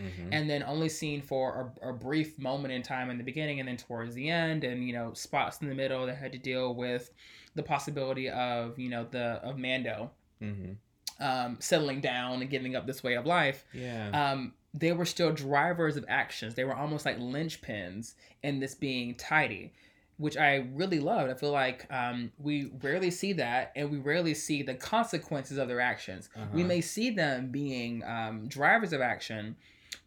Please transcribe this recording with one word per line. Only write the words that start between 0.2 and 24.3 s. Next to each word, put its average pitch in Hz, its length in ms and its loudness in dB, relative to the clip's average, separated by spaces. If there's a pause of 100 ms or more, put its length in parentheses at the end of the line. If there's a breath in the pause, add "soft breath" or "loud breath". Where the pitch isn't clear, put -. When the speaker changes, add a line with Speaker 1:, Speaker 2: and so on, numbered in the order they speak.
Speaker 2:
and 151 180 2
then 147 140 0
only 156 240 0
seen 151 340 -4
for 131 500 -2 (100)
a, 127 80 -6
a - 20 -4
brief 151 460 -2
moment 135 340 -2
in 123 100 -2
time 127 280 -4
in 123 80 -4
the 120 60 -6
beginning 143 360 -2
and 131 80 -4
then 123 80 -4
towards 117 380 -8
the 135 140 -4
end, 160 360 2
and, 123 220 0
you 123 60 -2
know, 117 200 -4
spots - 480 -2
in 147 80 -2
the 135 60 -2
middle 131 320 0
that 131 100 -4
had 135 160 -8
to 131 60 -10
deal 127 360 0
with 123 360 -2 (440 loud breath)
the 151 80 -2
possibility 135 680 0
of, 117 480 0
you 127 100 -4
know, 117 220 -2
the, 120 240 0 (100)
of 135 140 -4
Mando, 127 520 -2 (320)
Speaker 1:
Mm-hmm. 98 300 -6 (520)
Speaker 2:
um, 127 360 0
settling 143 400 4
down 127 400 0
and 131 100 -4
giving 127 240 -2
up 120 120 -2
this 131 180 -6
way 123 100 4
of 120 120 2
life. 156 460 4
Speaker 1:
Yeah. 120 360 -4 (240)
Speaker 2:
Um, 131 220 -4 (200)
they 165 180 4
were 175 120 2
still 170 280 4
drivers 147 640 4
of 120 100 -6
actions. 113 460 0
They 127 100 2
were 135 100 0
almost 151 300 -2
like 117 140 0
linchpins 120 960 -4 (280 soft breath)
in 139 160 0
this 135 160 -4
being 123 420 -2
tidy, 110 580 2 (420 soft breath)
which 151 220 -2
I 139 340 6
really 175 260 2
loved. 147 320 2
I 127 40 -2
feel 143 180 0
like, 131 400 2
um, 120 460 -2
we 147 320 -2 (120)
rarely 175 280 2
see 190 240 0
that, 127 420 2
and 147 140 0
we 147 80 0
rarely 151 340 2